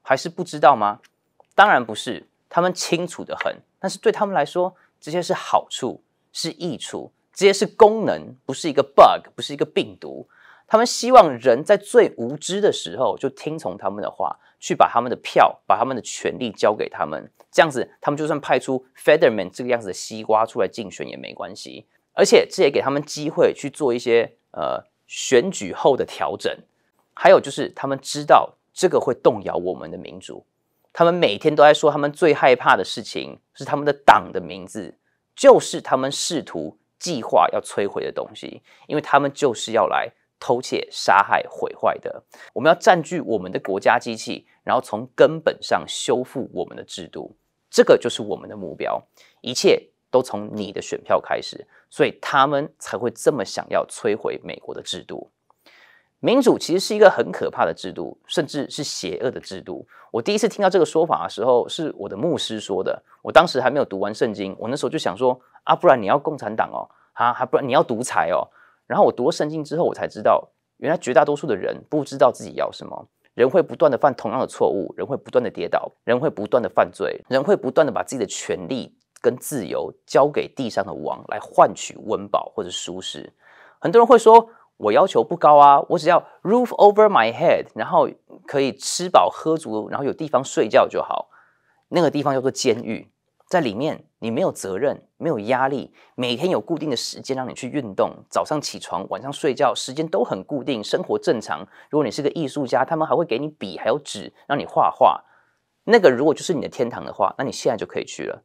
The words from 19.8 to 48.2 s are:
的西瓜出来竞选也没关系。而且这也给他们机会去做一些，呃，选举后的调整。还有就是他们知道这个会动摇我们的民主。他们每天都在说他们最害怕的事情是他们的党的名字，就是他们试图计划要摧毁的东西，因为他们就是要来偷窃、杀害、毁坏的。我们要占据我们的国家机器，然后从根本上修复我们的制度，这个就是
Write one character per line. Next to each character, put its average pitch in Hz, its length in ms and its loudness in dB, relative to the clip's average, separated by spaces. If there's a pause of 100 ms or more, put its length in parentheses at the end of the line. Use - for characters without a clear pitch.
的 87 40 -10
西 110 320 -12
瓜 110 220 2
出 117 160 -4
来 - 40 0
竞 98 240 -10
选 73 160 -12
也 64 120 -14
没 57 160 -16
关 92 200 -12
系。 65 300 -18 (300)
而 185 100 4
且 202 260 6
这 - 120 -2
也 143 80 6
给 139 100 0
他 127 80 -2
们 143 140 -2
机 147 260 -8
会 147 240 2
去 - 160 -10
做 135 240 -2
一 123 60 -2
些， 117 340 0 (200)
呃， 64 300 -6 (240)
选 - 440 0
举 92 240 -10
后 143 200 2
的 98 120 -4
调 78 280 -8
整。 - 160 -6 (600)
还 - 160 2
有 185 100 8
就 139 120 -4
是 135 260 -6
他 - 100 -10
们 135 140 -4
知 147 240 -8
道 147 300 4 (180)
这 - 160 0
个 147 100 2
会 127 140 0
动 117 300 2
摇 85 120 -8
我 87 200 -4
们 69 160 -14
的 90 80 -12
民 82 200 -16
主。 - 280 -20 (480)
他 170 100 4
们 170 80 4
每 151 240 0
天 151 180 2
都 147 80 6
在 151 120 10
说 151 160 2
他 147 80 -2
们 147 120 -2
最 151 220 4
害 139 240 6
怕 135 180 4
的 101 80 0
事 - 200 -8
情 69 360 -12 (140)
是 139 140 -12
他 147 100 -4
们 143 80 -4
的 143 80 2
党 101 400 4
的 95 80 -6
名 90 260 -14
字， 95 280 -12 (420)
就 240 240 8
是 156 220 -8
他 - 120 -2
们 131 160 -2
试 139 320 -6
图 78 360 -10 (200)
计 156 240 -6
划 90 300 4
要 104 80 -2
摧 - 260 -6
毁 - 160 -8
的 71 80 -8
东 - 240 -8
西， - 280 -18 (240)
因 143 100 -6
为 147 60 -4
他 143 180 4
们 139 100 -2
就 139 220 0
是 - 200 -10
要 107 160 2
来 65 220 -2 (300)
偷 127 220 -2
窃、 - 280 -6
杀 98 320 4
害、 104 280 0
毁 - 280 -8
坏 98 200 -2
的。 - 240 -12 (320)
我 110 80 -6
们 151 80 4
要 175 40 6
占 180 280 4
据 170 180 -6
我 113 160 -4
们 92 160 -6
的 135 80 -6
国 98 180 -4
家 117 200 4
机 117 180 -6
器， - 300 -12 (180)
然 101 100 0
后 127 60 2
从 113 340 -8
根 151 240 4
本 - 220 -2
上 90 260 -4
修 127 380 -4
复 - 300 -10
我 87 100 -6
们 - 100 -18
的 - 80 -14
制 - 240 -16
度， - 300 -16 (340)
这 233 140 4
个 139 120 6
就 120 140 -2
是 - 100 -10